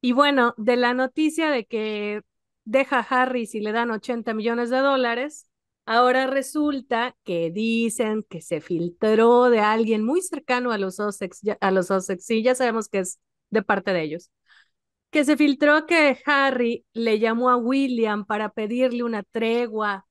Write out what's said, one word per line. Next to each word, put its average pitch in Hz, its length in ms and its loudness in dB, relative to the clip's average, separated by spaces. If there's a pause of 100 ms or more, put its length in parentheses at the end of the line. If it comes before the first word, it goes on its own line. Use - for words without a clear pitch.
Y 247 120 0
bueno, 262 440 4
de 233 200 2
la 247 160 2
noticia 311 580 -2
de 240 140 -2
que 214 560 -6 (440)
deja 262 340 0
a - 20 -2 (220)
Harry 254 240 -2
si 214 140 -8
le 214 120 -4
dan 233 180 -2
ochenta 226 420 -6
millones 233 360 -2
de 262 100 0
dólares, 269 680 -2 (380)
ahora 254 420 2
resulta 269 960 -2
que 170 280 -2
dicen 220 800 -2
que 165 120 -14
se 156 200 -6
filtró 220 880 2
de 233 100 4
alguien 214 460 2
muy 311 160 0
cercano 247 500 -4
a 220 60 -2
los 190 200 -6
Sussex, 202 440 -6
ya, 208 200 -4
a 196 100 2
los 185 160 2
Sussex, 190 380 -2
sí, 220 180 -2
ya 254 120 2
sabemos 226 340 -2
que 202 100 -2
es 185 200 -8 (320)
de 220 120 0
parte 196 300 -2
de 170 100 0
ellos, 156 280 -10 (800)
que 294 140 2
se 285 120 4
filtró 294 480 4
que 302 400 2
Harry 262 680 0
le 226 260 0
llamó 226 300 0
a 247 80 4
William 233 680 0
para 214 240 -4
pedirle 240 540 -2
una 220 200 -4
tregua 220 880 -4